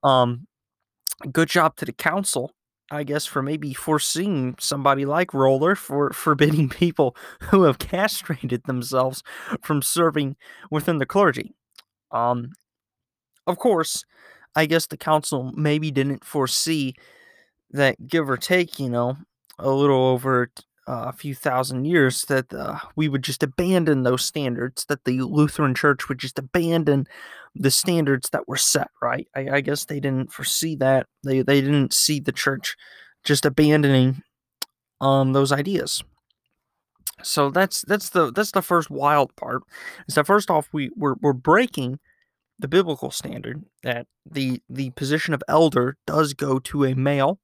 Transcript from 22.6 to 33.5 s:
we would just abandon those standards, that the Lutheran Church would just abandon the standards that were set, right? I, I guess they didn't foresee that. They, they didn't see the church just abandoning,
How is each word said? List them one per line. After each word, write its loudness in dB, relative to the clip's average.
we 0
would -2
just -4
abandon 2
those 2
standards, -6
that -4
the 0
Lutheran 0
Church 2
would -4
just -8
abandon 2
the 4
standards 0
that -4
were -6
set, 0
right? -4
I, -6
I 2
guess -4
they -6
didn't -2
foresee -4
that. 4
They, 0
they 4
didn't 2
see 2
the -4
church -4
just 2
abandoning, 4